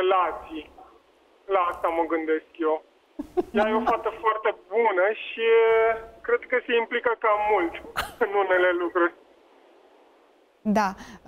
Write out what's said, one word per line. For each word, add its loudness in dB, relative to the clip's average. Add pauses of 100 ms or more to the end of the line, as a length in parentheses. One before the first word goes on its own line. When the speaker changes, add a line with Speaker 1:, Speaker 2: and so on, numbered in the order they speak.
Speaker 1:
relații. -2 (800)
La 4 (120)
asta -2
mă 0
gândesc -2 (140)
eu. -2 (720)
Ea 2
e 0
o 2
fată -2 (100)
foarte 0 (120)
bună 2 (200)
și -4 (720)
cred 0 (100)
că 2 (100)
se -2
implică -2
cam 2 (140)
mult 2 (460)
în 0 (160)
unele 4 (120)
lucruri. 0 (1500)
Speaker 2:
Da. 2 (400)